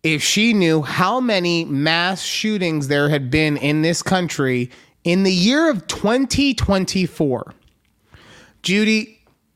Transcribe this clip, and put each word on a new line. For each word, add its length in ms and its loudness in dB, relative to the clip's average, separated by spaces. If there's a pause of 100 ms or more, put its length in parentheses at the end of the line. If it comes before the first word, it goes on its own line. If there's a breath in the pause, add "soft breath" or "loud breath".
if 220 0
she 300 2
knew 280 2
how 380 -2
many 460 0
mass 580 0
shootings 640 -2
there 220 2
had 200 -2
been 280 0
in 260 0
this 180 0
country 720 -2 (320 loud breath)
in 200 2
the 100 2
year 360 2
of 180 -4
twenty 680 0
twenty-four. 1000 -2 (1080 loud breath)
Judy, 580 0 (360)